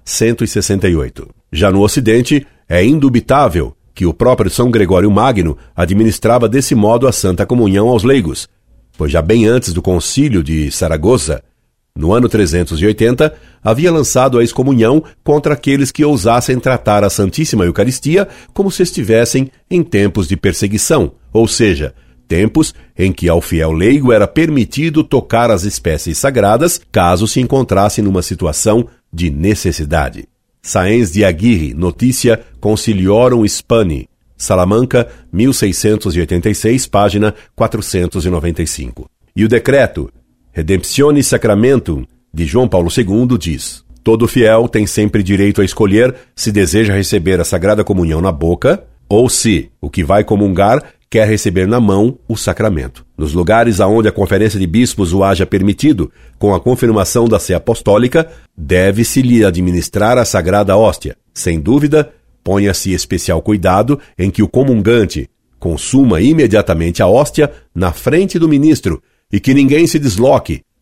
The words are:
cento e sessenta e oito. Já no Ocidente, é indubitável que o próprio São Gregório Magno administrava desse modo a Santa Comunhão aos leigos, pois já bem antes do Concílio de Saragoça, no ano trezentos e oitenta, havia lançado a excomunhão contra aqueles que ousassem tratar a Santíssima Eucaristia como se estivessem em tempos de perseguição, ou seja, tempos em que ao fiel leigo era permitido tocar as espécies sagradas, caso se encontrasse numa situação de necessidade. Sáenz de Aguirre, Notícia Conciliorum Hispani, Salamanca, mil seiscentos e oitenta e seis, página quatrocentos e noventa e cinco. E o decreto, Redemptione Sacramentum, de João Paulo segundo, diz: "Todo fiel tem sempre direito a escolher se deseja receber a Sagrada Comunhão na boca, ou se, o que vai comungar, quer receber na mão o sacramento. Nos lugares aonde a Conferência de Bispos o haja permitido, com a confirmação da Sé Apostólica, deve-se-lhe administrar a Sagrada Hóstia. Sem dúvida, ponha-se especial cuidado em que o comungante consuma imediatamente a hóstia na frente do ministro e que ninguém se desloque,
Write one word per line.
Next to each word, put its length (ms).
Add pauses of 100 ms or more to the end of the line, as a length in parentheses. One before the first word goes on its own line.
cento 380
e 40
sessenta 400
e 80
oito. 340 (220)
Já 200
no 100
Ocidente, 680 (220)
é 140
indubitável 920 (180)
que 120
o 80
próprio 360
São 220
Gregório 400
Magno 460 (180)
administrava 720
desse 260
modo 340
a 40
Santa 340
Comunhão 440
aos 140
leigos, 440 (500)
pois 140
já 100
bem 240
antes 280
do 80
Concílio 600
de 280
Saragoça, 720 (520)
no 160
ano 160
trezentos 540
e 40
oitenta, 500 (280)
havia 280
lançado 480
a 40
excomunhão 600 (200)
contra 300
aqueles 380
que 120
ousassem 560
tratar 440
a 60
Santíssima 560
Eucaristia 640 (240)
como 200
se 100
estivessem 680 (180)
em 140
tempos 440
de 80
perseguição, 760 (200)
ou 160
seja, 460 (340)
tempos 460 (240)
em 140
que 180
ao 120
fiel 300
leigo 400
era 160
permitido 760
tocar 480
as 140
espécies 520
sagradas, 640 (100)
caso 360
se 120
encontrasse 640
numa 220
situação 640 (240)
de 180
necessidade. 960 (380)
Sáenz 480
de 120
Aguirre, 520
Notícia 640 (180)
Conciliorum 840
Hispani, 640 (260)
Salamanca, 720 (240)
mil 220
seiscentos 600
e 40
oitenta 300
e 60
seis, 320
página 480 (200)
quatrocentos 720
e 40
noventa 340
e 40
cinco. 400 (280)
E 80
o 40
decreto, 600 (420)
Redemptione 720
Sacramentum, 840 (280)
de 120
João 220
Paulo 220
segundo, 480
diz: 460 (200)
"Todo 240
fiel 400
tem 180
sempre 380
direito 380
a 40
escolher 500 (200)
se 160
deseja 440
receber 460
a 20
Sagrada 400
Comunhão 380
na 100
boca, 520 (260)
ou 200
se, 400 (120)
o 80
que 140
vai 200
comungar, 600 (260)
quer 180
receber 400
na 120
mão 380 (100)
o 80
sacramento. 720 (120)
Nos 160
lugares 460
aonde 280
a 40
Conferência 480
de 80
Bispos 460
o 100
haja 220
permitido, 680 (260)
com 160
a 60
confirmação 680
da 120
Sé 140
Apostólica, 760 (280)
deve-se-lhe 880
administrar 720
a 80
Sagrada 500
Hóstia. 400 (180)
Sem 260
dúvida, 520 (320)
ponha-se 500
especial 480
cuidado 580 (180)
em 120
que 140
o 40
comungante 800 (300)
consuma 600
imediatamente 800
a 60
hóstia 440 (220)
na 180
frente 460
do 120
ministro 520 (300)
e 80
que 140
ninguém 340
se 100
desloque, 640 (200)